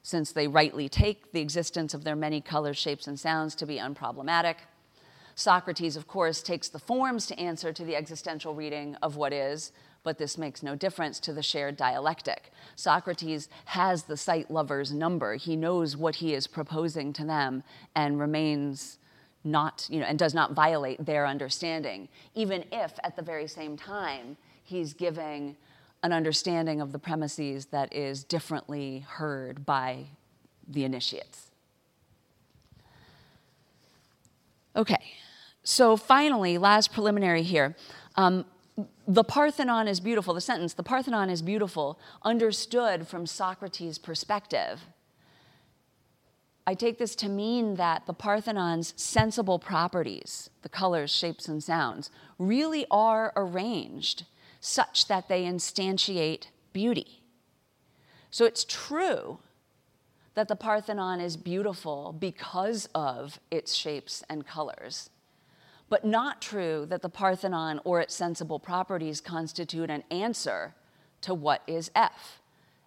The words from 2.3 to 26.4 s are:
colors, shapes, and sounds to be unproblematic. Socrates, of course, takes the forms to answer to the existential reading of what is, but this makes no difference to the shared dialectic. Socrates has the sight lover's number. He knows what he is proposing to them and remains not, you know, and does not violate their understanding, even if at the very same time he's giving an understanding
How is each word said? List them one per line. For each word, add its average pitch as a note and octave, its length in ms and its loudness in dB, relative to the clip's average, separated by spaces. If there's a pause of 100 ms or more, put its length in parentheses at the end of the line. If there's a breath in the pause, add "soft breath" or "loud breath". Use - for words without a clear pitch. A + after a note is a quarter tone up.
colors, D3 380 -2
shapes, C#3+ 300 -4
and C#3+ 120 -8
sounds D#3+ 360 0
to D#3 100 -6
be C#3+ 120 -4
unproblematic. C#3+ 800 0 (760 soft breath)
Socrates, F3 600 2
of D3+ 120 -10
course, E3 360 0
takes E3+ 260 -4
the D#3 80 -12
forms B3 500 0
to - 120 -8
answer E3+ 340 -4
to F3 100 -10
the E3 120 -2
existential D#3 580 -6
reading D3 480 -8
of D3+ 140 -2
what D3+ 180 0
is, C#3+ 380 -2 (320 soft breath)
but D#3+ 160 -4
this D3 180 -4
makes D3+ 240 -6
no C#3+ 140 -4
difference E3 440 -2
to D#3 140 -6
the D3+ 80 -6
shared C#3+ 360 -2
dialectic. C#3 720 0 (240 loud breath)
Socrates D#3+ 760 0 (160 loud breath)
has F3+ 380 2
the D3+ 140 -6
sight E3 340 0
lover's C#3+ 420 0
number. D3 420 0
He D#3+ 200 -2
knows D#3+ 420 0
what D#3 180 0
he D#3+ 200 0
is C3+ 100 -2
proposing D#3 680 -4
to D3+ 120 -6
them C#3 380 0 (320 loud breath)
and D3 240 2
remains D3 800 0 (460 soft breath)
not, D3+ 460 0
you D#3 120 0
know, A#2 40 0
and D3 140 0
does D#3 140 4
not D#3 180 4
violate D3+ 540 2
their D3 200 2
understanding, C#3 840 -4 (240 loud breath)
even G3 400 -2
if G3 300 -4
at F3 120 -6
the F3+ 60 -6
very D#3 260 -6
same D3+ 300 -10
time D3 580 -8 (280 soft breath)
he's E3 300 -6
giving D3+ 640 -4 (480 soft breath)
an F3 80 2
understanding D#3+ 680 2